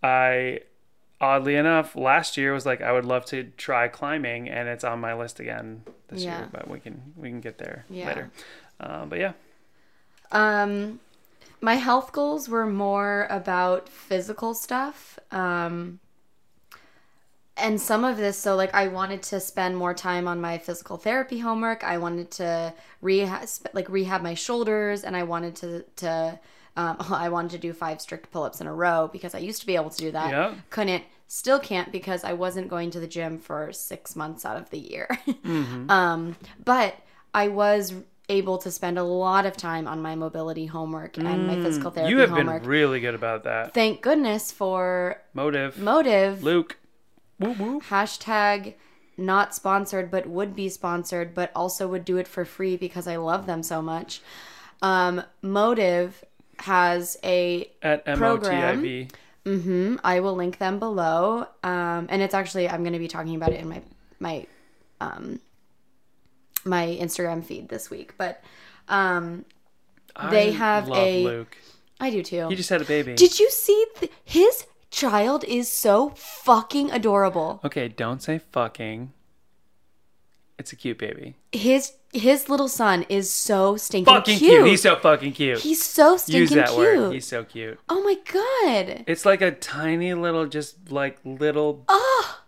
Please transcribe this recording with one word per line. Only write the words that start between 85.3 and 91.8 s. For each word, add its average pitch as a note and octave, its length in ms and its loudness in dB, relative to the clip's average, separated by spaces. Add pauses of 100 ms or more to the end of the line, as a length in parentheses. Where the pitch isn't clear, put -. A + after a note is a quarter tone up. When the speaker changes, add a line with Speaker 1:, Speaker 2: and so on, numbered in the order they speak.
Speaker 1:
cute. C3 280 0
Speaker 2:
He's D#4 240 0
so D#4+ 340 8
stinking D#4 240 4
Speaker 1:
Use - 100 6
that D4 160 8
Speaker 2:
cute. A#3+ 100 2
Speaker 1:
word. E4+ 360 6
He's C3 120 -6
so A#2 200 -4
cute. A2 340 -10 (100)
Speaker 2:
Oh F#4 140 0
my G4+ 120 2 (160)
God. F#4+ 760 0
Speaker 1:
It's E3 180 -2
like G3 160 6
a F3+ 100 4
tiny D#3+ 600 -2
little, E3+ 320 0
just, D3+ 460 -8
like, C#3 320 -2
little D3 640 0